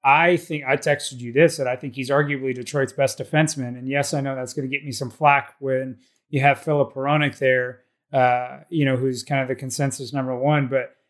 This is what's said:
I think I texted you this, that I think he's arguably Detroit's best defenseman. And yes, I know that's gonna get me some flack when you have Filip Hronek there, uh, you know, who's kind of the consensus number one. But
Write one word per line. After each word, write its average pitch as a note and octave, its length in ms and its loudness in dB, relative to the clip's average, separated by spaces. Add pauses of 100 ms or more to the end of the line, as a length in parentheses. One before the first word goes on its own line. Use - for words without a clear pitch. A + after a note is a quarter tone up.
I E3 360 6
think D#3 260 -6
I C3+ 140 0
texted C#3 420 -2
you A#2+ 140 -10
this, D3+ 240 6
that C3+ 100 -2
I B2 80 -2
think B2+ 180 -10
he's C3 160 -8
arguably C#3 460 0
Detroit's C3 380 -2
best C3+ 260 0
defenseman. D3 580 0
And B2 80 -12
yes, C#3 280 -2
I C#3+ 80 0
know C3+ 120 -4
that's B2+ 200 -8
gonna C3+ 160 -6
get C#3 160 -6
me C3+ 80 -8
some B2+ 160 -8
flack C#3+ 500 2
when C3 380 -4 (320)
you C#3 100 0
have C3+ 180 4
Filip C#3+ 360 0
Hronek C#3+ 440 0
there, B2+ 440 0 (320)
uh, B2+ 460 2 (100)
you D#3 160 2
know, C3 100 2
who's B2+ 280 -2
kind C#3 180 -2
of C3 80 -4
the C3 60 -2
consensus C3 580 -6
number C3 200 -4
one. C#3 340 2
But B2 280 -4 (140)